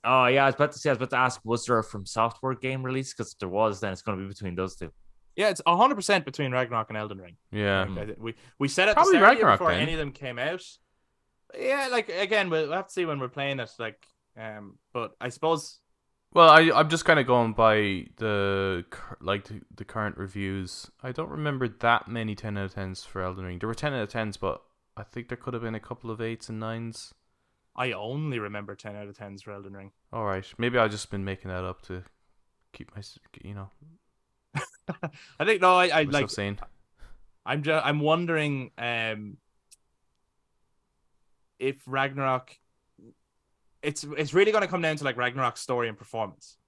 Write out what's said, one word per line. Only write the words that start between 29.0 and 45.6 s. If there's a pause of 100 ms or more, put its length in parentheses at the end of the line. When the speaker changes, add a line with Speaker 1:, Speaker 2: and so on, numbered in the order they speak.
Speaker 2:
of
tens
for
Elden
Ring. (220)
Speaker 3:
All
right, (120)
maybe
I've
just
been
making
that
up
to (680)
keep
my,
s-, (240)
you
know, (840)
Speaker 2:
<laughs> (800)
I
think,
no,
I,
I,
Speaker 3:
myself
Speaker 2:
like,
Speaker 3:
sane. (840)
Speaker 2:
I'm
ju-,
I'm
wondering,
um, (2250)
if (100)
Ragnarok, (1300)
it's, (120)
it's
really
gonna
come
down
to,
like,
Ragnarok's